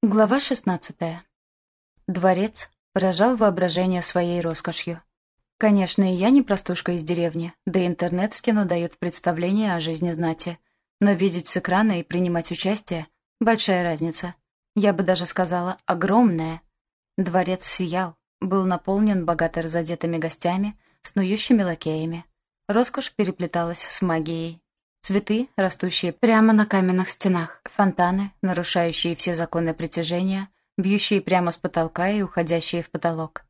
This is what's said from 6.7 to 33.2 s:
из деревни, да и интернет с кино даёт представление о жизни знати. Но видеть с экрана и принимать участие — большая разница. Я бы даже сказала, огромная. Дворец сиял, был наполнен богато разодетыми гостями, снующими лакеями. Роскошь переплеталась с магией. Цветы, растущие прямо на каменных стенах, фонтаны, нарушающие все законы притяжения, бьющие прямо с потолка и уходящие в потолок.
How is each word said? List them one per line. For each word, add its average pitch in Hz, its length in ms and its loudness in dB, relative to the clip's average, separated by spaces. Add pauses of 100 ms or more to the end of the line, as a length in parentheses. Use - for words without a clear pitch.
из 175 100 -4
деревни, 170 500 -2 (140)
да 185 140 2
и 175 60 2
интернет 180 460 -2
с - 80 -6
кино 214 240 2
даёт 170 320 -2
представление 180 800 -2
о 165 60 -2
жизни 160 300 -4
знати. 165 480 -4 (440)
Но 202 100 6
видеть 175 360 0
с - 100 2
экрана 185 420 2
и - 20 -8
принимать 175 480 -2
участие — 180 560 -4 (340)
большая 220 420 2
разница. 165 520 -4 (400)
Я 202 200 2
бы 180 80 -2
даже 180 240 0
сказала, 180 580 -2
огромная. 175 800 4 (560)
Дворец 185 480 0
сиял, 180 500 -2 (240)
был 190 240 0
наполнен 190 600 0
богато 165 340 0
разодетыми 165 560 -4
гостями, 175 640 -2 (240)
снующими 208 600 0
лакеями. 165 600 -4 (420)
Роскошь 240 460 0
переплеталась 170 680 -4
с - 180 -4
магией. 165 640 -4 (460)
Цветы, 208 480 0
растущие 185 560 -2
прямо 220 400 6
на 214 140 6
каменных 185 420 2
стенах, 175 560 -2
фонтаны, 190 680 0 (100)
нарушающие 170 760 -2
все 180 180 -4
законы 165 380 -2
притяжения, 175 760 -4 (280)
бьющие 202 440 0
прямо 180 300 0
с 170 60 -8
потолка 170 540 -2
и 208 100 0
уходящие 170 600 -2
в - 80 -12
потолок. 165 600 -4